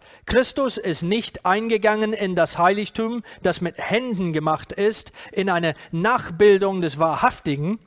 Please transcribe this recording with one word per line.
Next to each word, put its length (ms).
Christus 500
ist 260
nicht 440
eingegangen 680
in 220
das 240
Heiligtum, 640
das 180
mit 180
Händen 540
gemacht 400
ist, 400
in 160
eine 260
Nachbildung 920
des 180
Wahrhaftigen, 880